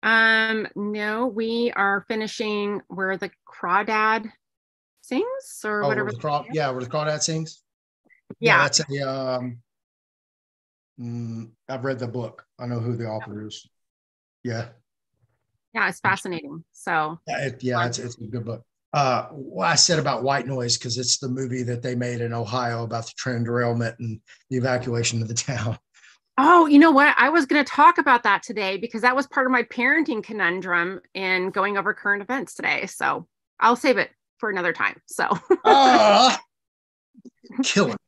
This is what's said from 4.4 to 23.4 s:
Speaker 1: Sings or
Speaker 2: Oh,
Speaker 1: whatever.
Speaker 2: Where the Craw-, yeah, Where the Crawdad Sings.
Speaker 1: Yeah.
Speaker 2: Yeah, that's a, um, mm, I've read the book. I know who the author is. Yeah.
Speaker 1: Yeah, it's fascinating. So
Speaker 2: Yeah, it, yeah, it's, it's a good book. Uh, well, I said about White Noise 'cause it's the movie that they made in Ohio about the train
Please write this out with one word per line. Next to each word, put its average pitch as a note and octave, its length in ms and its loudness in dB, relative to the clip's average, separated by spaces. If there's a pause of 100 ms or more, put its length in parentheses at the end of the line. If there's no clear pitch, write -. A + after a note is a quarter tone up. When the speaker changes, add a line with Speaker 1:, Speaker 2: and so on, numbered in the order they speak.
Speaker 1:
Sings B4 600 -6
or G#3+ 220 -4
Speaker 2:
Oh, - 40 0
Speaker 1:
whatever. G#3 180 0
Speaker 2:
Where G#3+ 80 -6
the - 60 -14
Craw-, D3 340 -4
yeah, D3 160 0
Where B2+ 120 -6
the A#2+ 60 -8
Crawdad D3+ 340 -2
Sings. D#3+ 400 -6 (800)
Speaker 1:
Yeah. A3 160 4
Speaker 2:
Yeah, E3 80 4
that's D3 160 0
a, C#3 280 -4
um, B2+ 500 -4 (1400)
mm, A#2 480 -10 (200)
I've B2+ 160 -8
read C3 160 -4
the B2 80 -6
book. A2+ 360 -10 (140)
I B2 80 -10
know A#2+ 140 -4
who A#2 160 -4
the A2+ 100 -6
author G#2+ 400 -10
is. - 220 -16 (760)
Yeah. A#2 280 -8 (1000)
Speaker 1:
Yeah, G#3 160 0
it's F#3 120 -8
fascinating. E3+ 720 -4
So D#3+ 560 -2
Speaker 2:
Yeah, C#3+ 180 -4
it, B2 160 -8
yeah, A#2+ 240 0
it's, A#2+ 140 -6
it's B2 180 -12
a G#2+ 80 -12
good A#2 180 -8
book. A2+ 200 -10 (280)
Uh, C3 380 0
well, - 400 -6
I D3+ 60 2
said D#3 240 4
about B2+ 240 -2
White C3+ 240 0
Noise B2 280 -2
'cause A#2+ 220 -8
it's B2 200 -2
the C3+ 100 -8
movie B2+ 340 -4
that A#2+ 200 -6
they B2 120 -6
made B2 260 -4
in A#2 120 -4
Ohio A#2 500 -4
about A2+ 240 -6
the - 100 -16
train A#2+ 280 -4